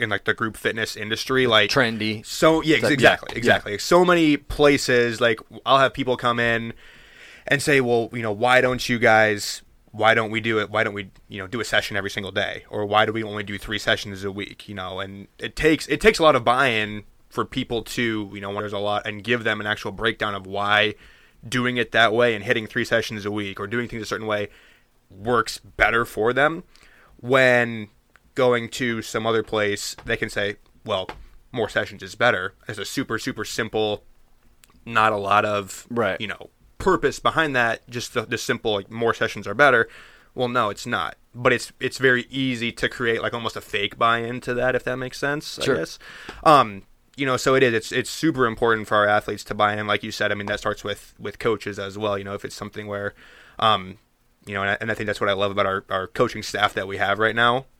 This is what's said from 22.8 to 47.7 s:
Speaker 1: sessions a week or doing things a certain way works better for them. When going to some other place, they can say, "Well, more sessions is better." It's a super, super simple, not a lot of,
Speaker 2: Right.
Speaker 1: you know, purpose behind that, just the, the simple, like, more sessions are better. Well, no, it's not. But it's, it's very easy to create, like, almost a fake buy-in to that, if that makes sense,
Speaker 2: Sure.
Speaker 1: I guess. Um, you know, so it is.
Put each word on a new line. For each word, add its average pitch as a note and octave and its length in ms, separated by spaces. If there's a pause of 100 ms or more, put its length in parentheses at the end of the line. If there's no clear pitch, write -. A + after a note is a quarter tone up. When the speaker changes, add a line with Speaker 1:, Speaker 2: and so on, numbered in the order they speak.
Speaker 1:
sessions A2 400
a G#2 60
week G2+ 280
or G2+ 80
doing A#2 220
things A2+ 120
a G#2 40
certain G#2+ 220
way G#2 200 (640)
works A2 480
better A2+ 480
for A2 260
them. D3+ 320 (560)
When A#2+ 720 (460)
going A#2+ 340
to A#2 320
some A2 260
other A2 160
place, G#2 640
they A2+ 100
can A2 140
say, G#2 260 (300)
"Well, F#2+ 240 (420)
more A2+ 160
sessions G2+ 340
is F#2+ 140
better." G#2 380 (160)
It's G#2 100
a G2 60
super, A#2+ 340
super A2+ 240
simple, G#2+ 640 (800)
not A2 260
a G#2+ 60
lot G2+ 260
of, G#2 460
Speaker 2:
Right. A2 320
Speaker 1:
you G#2 60
know, - 220 (280)
purpose D#3+ 420
behind C#3+ 380
that, A#2 320
just A#2+ 240
the, A#2+ 80
the A2+ 160
simple, A2+ 380
like, G2 140
more A2+ 240
sessions A2 320
are G2+ 80
better. B2+ 360 (460)
Well, B2+ 120
no, A#2+ 220
it's - 160
not. G#2 320 (180)
But B2 160
it's, - 300
it's B2+ 160
very B2 320
easy B2 420
to - 160
create, A2+ 340
like, A2 120
almost A2+ 240
a G2+ 40
fake G#2+ 360
buy-in A#2 440
to B2 120
that, B2 200
if B2 120
that B2+ 100
makes B2+ 220
sense, D3 440
Speaker 2:
Sure. C3+ 140
Speaker 1:
I D#3 40
guess. - 200 (460)
Um, A2+ 380 (340)
you C#3 80
know, C3 100
so C3 200
it C3 80
is. A#2+ 100